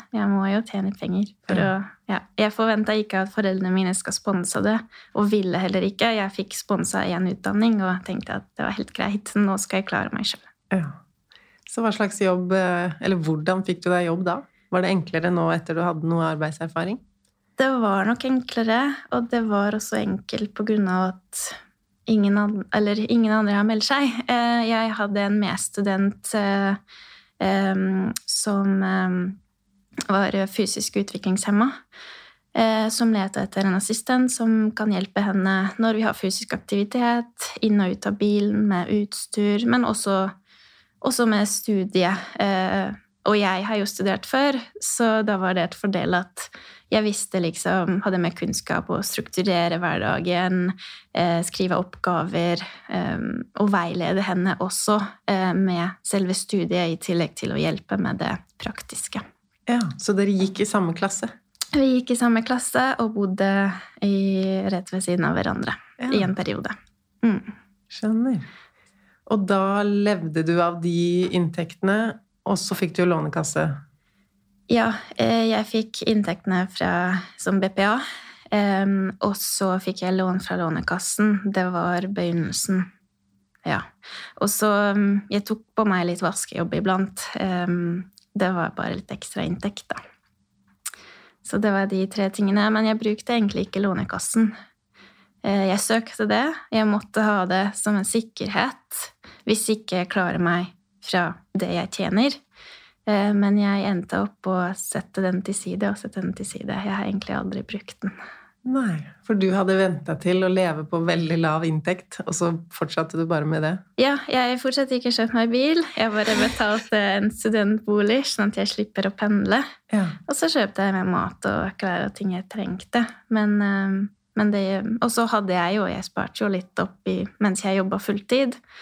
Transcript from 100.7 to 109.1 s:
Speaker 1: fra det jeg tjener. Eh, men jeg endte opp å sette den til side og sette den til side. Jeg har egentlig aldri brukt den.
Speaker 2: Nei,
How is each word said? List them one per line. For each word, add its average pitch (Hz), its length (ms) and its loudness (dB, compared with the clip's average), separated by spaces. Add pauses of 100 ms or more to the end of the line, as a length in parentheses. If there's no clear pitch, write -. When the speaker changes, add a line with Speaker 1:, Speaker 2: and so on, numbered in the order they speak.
Speaker 1:
fra 175 260 0 (260)
det 190 160 0
jeg 175 300 -4
tjener. 220 340 2 (720)
Eh, 208 260 2
men 202 280 4
jeg 202 260 2
endte 190 380 -2
opp - 260 -8
å 185 60 2 (180)
sette - 480 -6
den 185 240 0
til 196 80 -4
side 196 380 -4
og 202 80 -8
sette - 180 -10
den 185 160 -4
til 196 140 -10
side. - 260 -8
Jeg 196 220 -4
har 202 100 -4
egentlig 202 320 -4
aldri 190 240 -6
brukt - 400 -12
den. 196 140 -4 (500)
Speaker 2:
Nei, 254 300 0 (260)